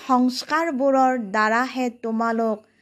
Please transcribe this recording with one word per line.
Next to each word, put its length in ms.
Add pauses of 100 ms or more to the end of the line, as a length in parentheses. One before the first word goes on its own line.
সংস্কাৰবোৰৰ 1080
দ্বাৰাহে 720
তোমালোক 720 (200)